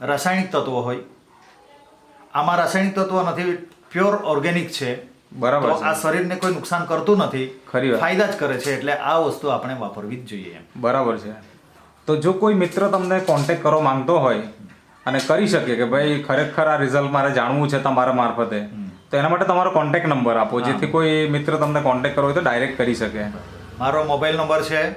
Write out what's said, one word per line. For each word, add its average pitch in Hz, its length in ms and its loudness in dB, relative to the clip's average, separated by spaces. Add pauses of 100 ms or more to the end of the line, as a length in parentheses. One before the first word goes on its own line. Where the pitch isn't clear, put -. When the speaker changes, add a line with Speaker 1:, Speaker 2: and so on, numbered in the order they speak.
Speaker 1:
રાસાયણિક 180 460 -2
તત્વો 127 280 -2
હોય, 123 160 -4 (1400)
આમાં 160 220 2
રાસાયણિક 190 380 0
તત્વો 190 280 0
નથી, 175 340 -2 (360)
પ્યોર 202 220 2
ઓર્ગેનિક 160 560 0
છે. - 420 -6 (200)
Speaker 2:
બરાબર 127 400 2
Speaker 1:
તો - 60 2
Speaker 2:
છે. - 60 -4
Speaker 1:
આ 156 80 2
શરીરને 175 420 0
કોઈ 185 200 -2
નુકસાન 170 300 -2
કરતું 175 340 2
નથી, 131 420 -2 (100)
Speaker 2:
ખરી 131 200 0
વાત. 113 100 2
Speaker 1:
ફાયદા 190 260 2
જ - 120 -6
કરે 131 200 -2
છે, 135 180 -2
એટલે 143 160 -4
આ 156 260 0
વસ્તુ 147 300 -2
આપણે 123 260 -2
વાપરવી 107 420 -8
જ 123 100 -14
જોઈએ 92 280 -12
એમ. 82 80 -18 (140)
Speaker 2:
બરાબર 120 420 0
છે. 104 140 -12 (720)
તો 156 100 2
જો 160 160 2
કોઈ 208 220 2
મિત્ર 190 340 0
તમને 185 320 0
કોન્ટેક્ટ 160 420 0
કરવા 151 180 4
માંગતો 135 380 2
હોય 117 240 2 (640)
અને 131 120 0
કરી 175 280 2
શકે 127 300 0
કે 120 80 0
ભાઈ 143 440 2
ખરેખર 151 380 0
આ 151 100 4
રિઝલ્ટ 139 340 2
મારે 139 200 2
જાણવું 131 380 2
છે 143 140 0
તમારા 127 300 2
મારફતે, 113 480 0
Speaker 1:
હમ. 104 220 -10 (280)
Speaker 2:
તો 143 80 0
એના 151 100 2
માટે 175 160 2
તમારો 185 260 2
કોન્ટેક્ટ 165 360 2
નંબર 120 300 2
આપો, 113 220 0
Speaker 1:
હા. 120 120 0
Speaker 2:
જેથી 143 160 0
કોઈ 156 420 2
મિત્ર 147 280 0
તમને 147 240 0
કોન્ટેક્ટ 135 360 0
કરવો 139 100 4
હોય 143 80 0
તો 175 60 2
ડાયરેક્ટ 131 380 0
કરી 120 160 2
શકે. 107 300 -4 (540)
Speaker 1:
મારો 143 260 0
મોબાઈલ 151 320 0
નંબર 156 260 0
છે 160 340 -2